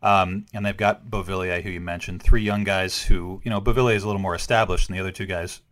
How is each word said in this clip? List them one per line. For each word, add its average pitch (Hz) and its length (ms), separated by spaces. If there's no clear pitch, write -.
Um, 98 540
and 101 100
they've 101 100
got 104 300
Beauvillier, 92 560
who 98 80
you 87 100
mentioned, 87 440
three 117 180
young 104 220
guys 95 360
who, 92 440
you 120 80
know, 101 100
Beauvillier 120 320
is 101 100
a 107 40
little 101 120
more 92 140
established 92 540
than 92 80
the 95 60
other 95 100
two 95 160
guys, 87 340